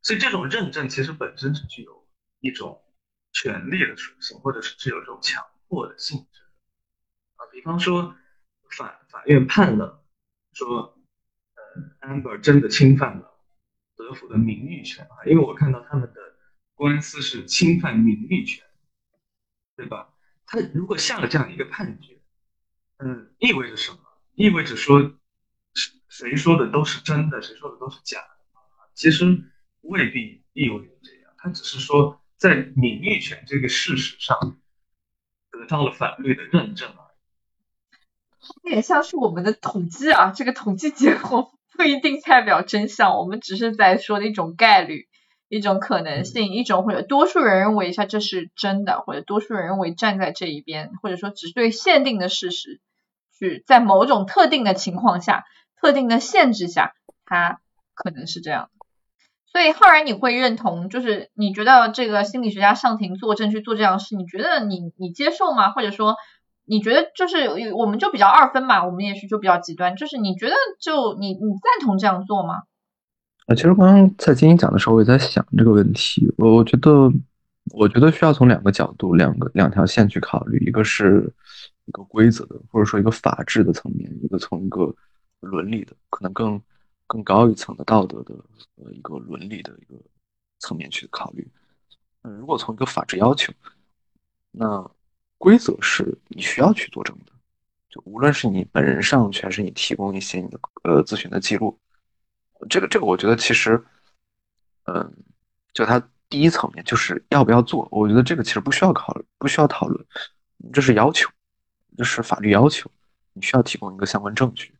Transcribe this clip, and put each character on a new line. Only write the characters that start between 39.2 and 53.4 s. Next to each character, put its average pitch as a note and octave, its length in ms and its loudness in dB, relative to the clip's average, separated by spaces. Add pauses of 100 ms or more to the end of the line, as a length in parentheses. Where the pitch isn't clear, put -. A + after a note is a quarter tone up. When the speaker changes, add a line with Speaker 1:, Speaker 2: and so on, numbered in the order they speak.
Speaker 2:
们 E3+ 140 -8
的 G3+ 80 0
统 - 360 -6
计 C4+ 220 -4
啊， F#3+ 220 2
这 A#3+ 120 -8
个 B3 80 -4
统 G3+ 240 -6
计 D4+ 140 -6
结 C#4+ 260 2
果 - 360 -4 (240)
不 F4 80 0
一 C#4+ 160 0
定 C#4 200 -2
代 C4 220 4
表 G3+ 200 0
真 G#3 260 -4
相， F#3+ 280 0
我 F3 80 -4
们 F#3+ 160 -8
只 F#3+ 160 -12
是 A3+ 200 -4
在 F#3+ 220 4
说 G#3 200 -4
的 G3+ 80 -4
一 G#3+ 60 -4
种 E3+ 240 -8
概 G#3+ 260 4
率、 D#3 260 -12 (400)
一 G#3+ 120 -6
种 G3 180 0
可 F#3+ 220 -4
能 D#3+ 240 -6
性， G#3 260 -6
Speaker 3:
嗯。 - 40 -10
Speaker 2:
一 A#3+ 100 -4
种 F#3+ 200 0
或 G#3 80 -2
者 - 100 -4
多 C#4 240 2
数 F#4 140 -2
人 G3+ 180 2
认 G#3 160 0
为 F#3+ 140 -2
一 F3 40 -8
下 G#3 120 -4
这 G#3 160 -6
是 F3+ 340 -8
真 G3 300 -4
的， - 180 -4
或 - 120 -12
者 C#3+ 60 -8
多 G#3 200 -4
数 A3 140 -10
人 F3+ 120 -6
认 F#3+ 120 -4
为 E3+ 160 -4
站 G3+ 240 -2
在 F#3 140 -4
这 - 140 -10
一 D3+ 140 -10
边， D#3 320 -12 (100)
或 F#3+ 60 -8
者 F3+ 80 -8
说 G3+ 140 -10
只 E3+ 220 -16
对 A#3 180 0
限 C#4+ 340 2
定 A#3+ 140 -2
的 F3+ 100 -4
事 F#3 220 -6
实 - 300 -12 (520)
去， F#3 340 -6